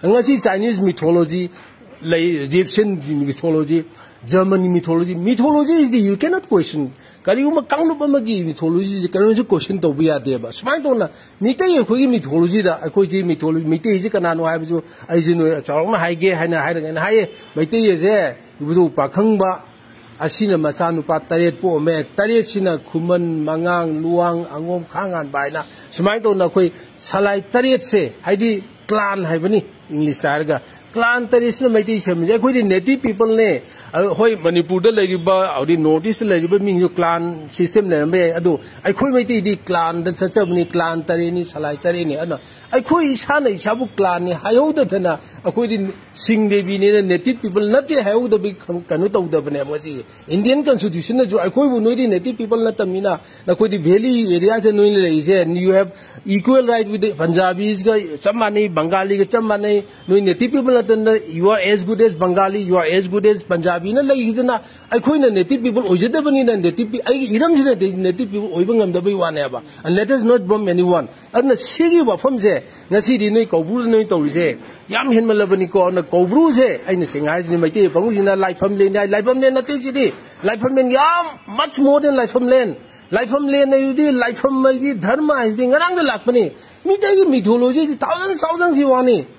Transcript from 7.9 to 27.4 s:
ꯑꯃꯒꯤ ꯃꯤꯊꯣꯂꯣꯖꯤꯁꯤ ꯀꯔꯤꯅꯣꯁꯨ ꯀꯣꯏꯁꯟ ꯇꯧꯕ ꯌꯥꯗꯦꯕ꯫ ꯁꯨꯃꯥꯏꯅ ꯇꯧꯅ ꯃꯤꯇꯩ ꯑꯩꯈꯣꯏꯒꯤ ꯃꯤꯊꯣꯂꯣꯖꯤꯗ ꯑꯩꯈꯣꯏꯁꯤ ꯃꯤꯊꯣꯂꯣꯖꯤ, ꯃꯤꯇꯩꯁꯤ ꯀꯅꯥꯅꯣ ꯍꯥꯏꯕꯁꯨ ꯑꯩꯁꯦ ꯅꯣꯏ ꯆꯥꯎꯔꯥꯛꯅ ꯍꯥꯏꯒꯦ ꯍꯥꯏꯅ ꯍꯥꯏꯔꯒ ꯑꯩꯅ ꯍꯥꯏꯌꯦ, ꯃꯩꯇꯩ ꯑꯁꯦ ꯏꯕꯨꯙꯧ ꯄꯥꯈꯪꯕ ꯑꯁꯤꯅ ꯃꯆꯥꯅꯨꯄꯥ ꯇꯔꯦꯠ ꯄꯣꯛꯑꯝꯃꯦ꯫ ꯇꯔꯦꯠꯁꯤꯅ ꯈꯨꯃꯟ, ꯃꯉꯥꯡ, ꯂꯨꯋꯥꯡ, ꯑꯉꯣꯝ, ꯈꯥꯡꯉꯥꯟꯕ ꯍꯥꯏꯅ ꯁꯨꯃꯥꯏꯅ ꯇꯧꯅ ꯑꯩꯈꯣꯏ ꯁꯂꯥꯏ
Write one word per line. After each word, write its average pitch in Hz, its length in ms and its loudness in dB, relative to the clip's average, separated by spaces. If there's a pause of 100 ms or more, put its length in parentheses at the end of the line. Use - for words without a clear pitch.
ꯑꯃꯒꯤ 233 420 -2
ꯃꯤꯊꯣꯂꯣꯖꯤꯁꯤ 175 680 -4
ꯀꯔꯤꯅꯣꯁꯨ 214 360 2
ꯀꯣꯏꯁꯟ 185 360 -2
ꯇꯧꯕ 156 220 0
ꯌꯥꯗꯦꯕ꯫ 127 480 -2
ꯁꯨꯃꯥꯏꯅ 277 320 -4
ꯇꯧꯅ 233 260 0 (320)
ꯃꯤꯇꯩ 320 360 0
ꯑꯩꯈꯣꯏꯒꯤ 254 300 2
ꯃꯤꯊꯣꯂꯣꯖꯤꯗ 170 760 0
ꯑꯩꯈꯣꯏꯁꯤ 190 400 0
ꯃꯤꯊꯣꯂꯣꯖꯤ, 160 420 -2
ꯃꯤꯇꯩꯁꯤ 180 440 -2
ꯀꯅꯥꯅꯣ 170 360 -2
ꯍꯥꯏꯕꯁꯨ 160 380 -4 (260)
ꯑꯩꯁꯦ 165 260 0
ꯅꯣꯏ 160 260 0
ꯆꯥꯎꯔꯥꯛꯅ 165 360 -2
ꯍꯥꯏꯒꯦ 170 360 0
ꯍꯥꯏꯅ 165 280 -2
ꯍꯥꯏꯔꯒ 156 260 -4
ꯑꯩꯅ 156 140 -6
ꯍꯥꯏꯌꯦ, 208 280 0 (260)
ꯃꯩꯇꯩ 202 360 0
ꯑꯁꯦ 175 440 0 (260)
ꯏꯕꯨꯙꯧ 165 280 2
ꯄꯥꯈꯪꯕ 185 760 0 (560)
ꯑꯁꯤꯅ 180 380 -2
ꯃꯆꯥꯅꯨꯄꯥ 156 600 -2
ꯇꯔꯦꯠ 170 420 -2
ꯄꯣꯛꯑꯝꯃꯦ꯫ 160 440 0 (100)
ꯇꯔꯦꯠꯁꯤꯅ 202 640 0
ꯈꯨꯃꯟ, 170 680 -2
ꯃꯉꯥꯡ, 160 580 -2
ꯂꯨꯋꯥꯡ, 170 540 0
ꯑꯉꯣꯝ, 170 380 -6
ꯈꯥꯡꯉꯥꯟꯕ 160 460 -6
ꯍꯥꯏꯅ 147 260 -6 (260)
ꯁꯨꯃꯥꯏꯅ 202 320 -2
ꯇꯧꯅ 190 220 2
ꯑꯩꯈꯣꯏ 175 260 0 (260)
ꯁꯂꯥꯏ 202 440 -2